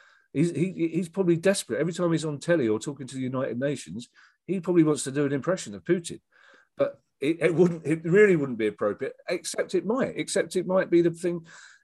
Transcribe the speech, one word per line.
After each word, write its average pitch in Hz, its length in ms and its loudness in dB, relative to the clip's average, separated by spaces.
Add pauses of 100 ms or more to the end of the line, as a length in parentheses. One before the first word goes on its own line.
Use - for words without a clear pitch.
(320)
He's, 165 200 0
he, 165 400 -2
he's 170 160 -2
probably 175 280 0
desperate. 165 440 0
Every 165 120 -2
time 170 200 0
he's 156 120 0
on 147 140 -6
telly 156 300 2
or 110 100 2
talking 135 300 -10
to 135 80 -12
the 131 40 -6
United 127 380 -4
Nations, 123 500 -6 (380)
he 185 140 -4
probably 170 240 4
wants 151 180 0
to 139 80 -6
do 143 160 0
an 139 60 -2
impression 143 420 -4
of 95 80 -14
Putin. 175 380 -2 (560)
But - 240 -2 (200)
it, 165 200 -2
it 170 140 2
wouldn't, 170 300 4
it 160 200 -2
really 190 320 8
wouldn't 127 220 -2
be 107 100 2
appropriate, 104 460 -4 (140)
except - 460 -6
it 170 100 0
might, 220 320 -2
except 160 380 -2
it 175 140 -2
might 185 220 0
be 170 120 6
the 170 80 4
thing. 170 340 -4 (400)